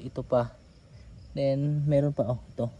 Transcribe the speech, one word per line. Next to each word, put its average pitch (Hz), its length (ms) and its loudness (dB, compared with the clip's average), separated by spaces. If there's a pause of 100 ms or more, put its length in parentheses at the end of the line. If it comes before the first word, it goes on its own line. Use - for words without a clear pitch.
ito 131 160 -8
pa. 120 320 0 (800)
Then, 143 560 0
meron 143 240 4
pa, 117 160 0
oh. 123 120 -2 (120)
Ito. 120 160 -2 (120)